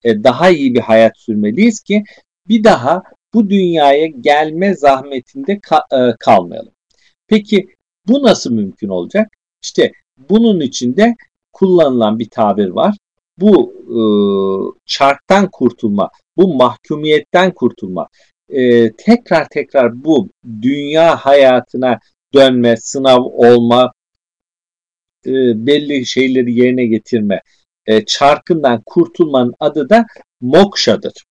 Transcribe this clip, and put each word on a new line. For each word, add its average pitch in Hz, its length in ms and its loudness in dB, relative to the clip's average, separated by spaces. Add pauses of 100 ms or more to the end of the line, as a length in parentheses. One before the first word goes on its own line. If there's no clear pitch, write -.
E, 107 200 0
daha 135 260 2
iyi 139 240 0
bir 117 60 2
hayat 113 380 2
sürmeliyiz 117 600 -2
ki 208 240 -4 (440)
bir 214 160 0
daha 165 380 2 (320)
bu 214 160 0
dünyaya 160 560 2
gelme 156 680 -2
zahmetinde 139 800 -4
ka-, 143 600 -2
e, 113 80 -8
kalmayalım. 87 520 0 (540)
Peki 208 400 -2 (400)
bu 277 160 0
nasıl - 300 0
mümkün - 360 -6
olacak? 95 400 -4 (340)
İşte - 300 -2 (360)
bunun 214 320 2
için 127 360 -6
de 233 180 2 (380)
kullanılan 131 640 0
bir 113 120 -8
tabir 104 380 -2
var. 151 280 -2 (420)
Bu, 180 360 2 (160)
e, 117 100 -4 (880)
çarktan 143 640 0
kurtulma, 101 600 -4 (260)
bu 180 180 2
mahkumiyetten 151 960 -2
kurtulma, - 580 -8 (400)
e, 120 440 2
tekrar 180 560 -2
tekrar 131 560 -2
bu 147 240 0 (340)
dünya 143 540 0
hayatına 127 840 0 (360)
dönme, 123 420 2
sınav 131 460 0
olma, 120 680 2 (1300)
e, 127 60 -4 (340)
belli 143 400 -2
şeyleri 127 520 -2
yerine 123 280 0
getirme, 107 560 -4 (440)
e, 110 180 0
çarkından 143 840 0
kurtulmanın 143 720 -2
adı 147 300 -4
da 226 160 4 (340)
mokşadır. 135 920 0